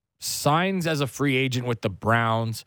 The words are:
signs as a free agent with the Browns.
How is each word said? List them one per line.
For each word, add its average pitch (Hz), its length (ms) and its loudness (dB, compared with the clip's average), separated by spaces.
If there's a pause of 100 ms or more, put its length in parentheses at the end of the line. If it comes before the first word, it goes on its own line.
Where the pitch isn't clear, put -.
(200)
signs 175 680 0
as 160 120 0
a 143 60 0
free 135 320 0
agent 127 300 0
with 117 140 -4
the 107 100 -2
Browns. 113 760 0